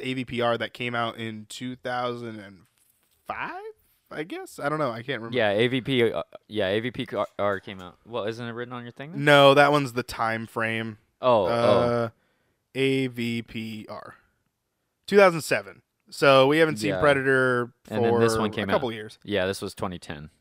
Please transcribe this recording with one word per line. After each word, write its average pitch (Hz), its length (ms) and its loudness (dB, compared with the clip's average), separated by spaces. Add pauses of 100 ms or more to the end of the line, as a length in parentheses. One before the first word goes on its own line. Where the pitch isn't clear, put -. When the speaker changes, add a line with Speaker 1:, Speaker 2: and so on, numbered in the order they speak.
Speaker 1:
A 131 100 -6
V 131 120 -6
P 117 160 -6
R 117 160 2
that 110 160 -8
came 120 200 -8
out 117 240 -4
in 110 320 -10
two 127 280 -12
thousand 123 640 -8
and 98 240 -20 (640)
five, 151 340 -10 (500)
I 151 120 -10
guess. 339 360 -14
I 143 100 -4
don't 156 100 -2
know. 143 120 -2
I 113 120 -12
can't 123 180 -6
remember. 117 160 -6
Speaker 2:
Yeah, 107 140 4
A 110 160 2
V 123 140 -2
P 127 200 0 (100)
R, - 80 -8
uh, 82 40 -6 (240)
yeah, 104 220 -2
A 104 100 0
V 117 100 -6
P 123 160 -10 (320)
R 101 220 -2
came 95 200 -16
out. 90 180 -20 (100)
Well, 113 180 -8
isn't 113 200 -6
it 117 80 -10
written 120 200 -12
on 123 80 -14
your 120 100 -16
thing 139 200 -16
then? 143 120 -8
Speaker 1:
No, 143 300 8
that 143 180 6
one's 139 220 0
the 123 100 -2
time 113 440 -6
frame. 113 500 -6 (240)
Speaker 2:
Oh, 117 240 4
oh. - 20 0
Speaker 1:
Uh, 120 640 2 (640)
A 135 320 0
V 117 380 -6
P 110 440 -12
R. - 280 -16 (920)
Two 196 120 2
thousand 180 240 8
seven. 101 420 -6 (260)
So 135 380 6
we 147 100 4
haven't 160 200 4
seen 104 120 -2
Speaker 2:
Yeah. 92 120 -2
Speaker 1:
Predator 131 720 2 (160)
Speaker 2:
And 110 160 -2
then 117 160 2
this 113 140 4
Speaker 1:
for 110 80 -2
Speaker 2:
one 107 80 0
came 104 180 -4
Speaker 1:
a 101 60 0
couple 117 160 0
Speaker 2:
out. 110 60 -8
Speaker 1:
years. 110 280 -16
Speaker 2:
Yeah, 98 220 -2
this 95 160 -4
was 98 140 -8
twenty 90 240 -8
ten. 76 420 -14